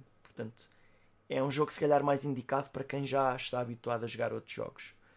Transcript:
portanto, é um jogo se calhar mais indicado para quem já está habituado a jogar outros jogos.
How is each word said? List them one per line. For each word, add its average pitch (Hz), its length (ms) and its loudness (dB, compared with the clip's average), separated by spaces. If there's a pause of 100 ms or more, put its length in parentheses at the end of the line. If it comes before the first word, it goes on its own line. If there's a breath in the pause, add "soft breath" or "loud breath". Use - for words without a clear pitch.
(240)
portanto, - 460 -12 (600 soft breath)
é 135 140 0
um 139 80 0
jogo 147 220 2
se - 60 -6
calhar 147 240 6
mais 139 200 2
indicado 135 460 -2
para 135 140 -8
quem 139 220 -4
já 131 300 4
está 123 240 -4
habituado 117 460 -4
a - 20 -6
jogar 113 240 -2
outros 113 220 -8
jogos. - 420 -8 (220 soft breath)